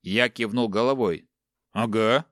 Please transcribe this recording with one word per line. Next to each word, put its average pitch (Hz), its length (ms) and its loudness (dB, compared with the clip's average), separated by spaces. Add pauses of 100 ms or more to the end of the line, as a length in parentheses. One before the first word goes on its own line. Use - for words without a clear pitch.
Я 110 280 0
кивнул 113 400 -2
головой. 110 580 0 (440)
Ага. 110 600 0